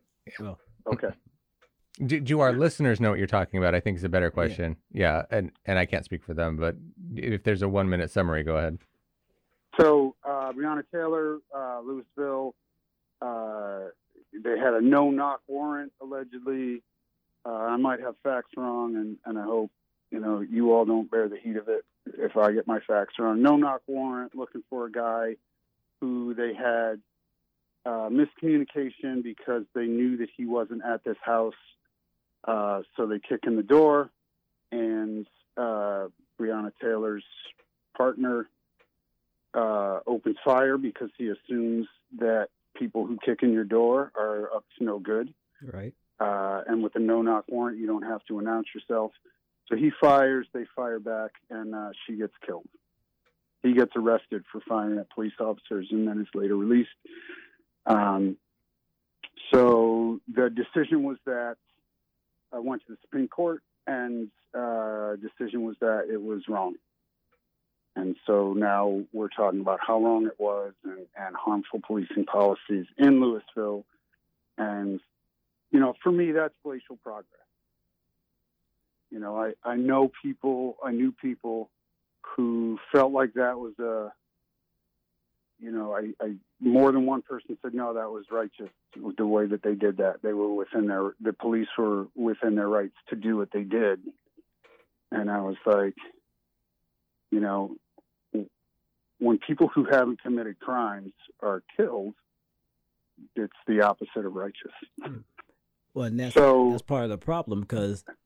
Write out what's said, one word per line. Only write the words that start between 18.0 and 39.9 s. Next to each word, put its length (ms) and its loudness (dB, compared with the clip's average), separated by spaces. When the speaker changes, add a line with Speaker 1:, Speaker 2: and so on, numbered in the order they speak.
Speaker 3:
have 220 -8
facts 340 -4
wrong, 380 -4
and, 300 -6
and 140 -8
I 40 -6
hope, 280 -2
you 80 -8
know, 220 -4
you 320 2
all 120 6
don't 240 0
bear 200 2
the 80 -10
heat 180 -6
of 120 -8
it 160 -2
if 320 -6
I 140 6
get 160 0
my 140 0
facts 360 0
wrong. 240 2
No-knock 460 4
warrant 480 -6
looking 340 -10
for 160 -6
a 60 -10
guy 440 -2
who 340 -4
they 180 -2
had, 480 -2
uh, 240 -4
miscommunication 1120 0
because 400 -6
they 140 -2
knew 300 0
that 200 -6
he 80 -6
wasn't 400 -4
at 180 -4
this 180 -4
house. 340 0
Uh, 380 -2
so 120 -2
they 120 -4
kick 240 -6
in 120 0
the 80 2
door, 460 6
and, 560 -4
uh, 500 -4
Breonna 320 -4
Taylor's 440 -2
partner, 520 0
uh, 520 0